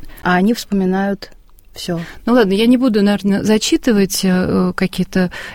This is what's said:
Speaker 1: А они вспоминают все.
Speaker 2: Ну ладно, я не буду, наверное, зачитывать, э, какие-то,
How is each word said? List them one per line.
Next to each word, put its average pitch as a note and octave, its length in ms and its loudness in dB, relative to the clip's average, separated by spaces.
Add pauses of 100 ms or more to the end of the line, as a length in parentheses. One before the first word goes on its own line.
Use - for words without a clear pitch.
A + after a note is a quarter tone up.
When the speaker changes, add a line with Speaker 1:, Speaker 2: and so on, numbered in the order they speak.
(240)
Speaker 1:
А F3+ 120 2
они F#3+ 180 2
вспоминают G3 760 -4 (440)
все. E3+ 240 -6 (280)
Speaker 2:
Ну A#3 60 2
ладно, A3 200 4
я A3 140 2
не B3 100 6
буду, A#3 240 2
наверное, G3+ 420 2
зачитывать, G#3+ 800 0
э, F#3 520 0
какие-то, F#3 560 -2 (240)